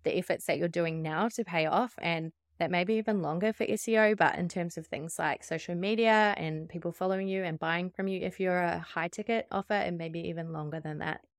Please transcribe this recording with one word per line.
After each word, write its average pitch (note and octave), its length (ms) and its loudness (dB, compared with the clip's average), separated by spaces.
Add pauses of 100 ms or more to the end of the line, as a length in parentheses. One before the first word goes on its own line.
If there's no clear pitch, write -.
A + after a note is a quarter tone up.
the - 140 0
efforts - 280 -2
that C#3+ 120 2
you're E3 120 0
doing E3 320 0
now D#3+ 280 0
to A3+ 140 -4
pay E3+ 220 0
off, A3 360 2
and E3 300 -2 (260)
that E3 140 2
may F3+ 140 4
be A3 100 2
even G#3+ 260 2
longer F3 300 0
for - 160 -2
S - 200 -2
E A3+ 100 4
O, G#3+ 180 6
but E3+ 220 4
in F3+ 100 -2
terms E3+ 300 -4
of D#3+ 100 -10
things - 320 -6
like D#3 240 -2
social E3 320 -4
media G#3+ 640 4
and D#3+ 320 -4
people E3+ 240 -4
following F#3+ 340 0
you F#3+ 160 0
and D#3+ 160 -4
buying E3+ 300 0
from G3 180 -4
you, F#3+ 140 -2
if - 180 -6
you're F3+ 220 4
a E3+ 180 0
high E3 300 -4
ticket A3+ 420 -2
offer, G3 240 -2
it F#3 180 0
may E3 140 -4
be E3 220 -6
even E3 240 -6
longer D3+ 260 -6
than D#3 200 -6
that. D#3 220 -4 (180)